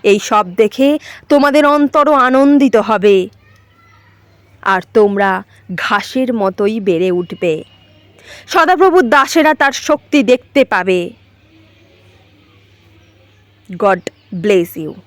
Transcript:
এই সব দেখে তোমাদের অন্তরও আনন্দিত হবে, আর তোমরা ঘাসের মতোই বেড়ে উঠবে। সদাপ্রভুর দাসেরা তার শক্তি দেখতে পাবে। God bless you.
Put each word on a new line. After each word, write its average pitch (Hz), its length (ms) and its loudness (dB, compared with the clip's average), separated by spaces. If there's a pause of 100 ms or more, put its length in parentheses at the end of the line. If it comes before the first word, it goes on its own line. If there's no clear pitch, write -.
এই 202 140 2 (120)
সব 214 140 2 (120)
দেখে 226 320 0 (400)
তোমাদের 285 380 2
অন্তরও 294 480 2 (140)
আনন্দিত 277 480 2
হবে, 208 400 2 (1500)
আর 190 200 -2 (100)
তোমরা 202 380 2 (540)
ঘাসের 240 500 -4
মতোই 208 460 -4
বেড়ে 185 320 -2
উঠবে। 175 420 -4 (960)
সদাপ্রভুর 339 600 2
দাসেরা 285 460 2
তার 277 200 -2 (140)
শক্তি 294 340 -2
দেখতে 247 420 0
পাবে। 185 340 -2 (2750)
God 185 340 -6 (400)
bless 185 340 0
you. 156 160 -12 (140)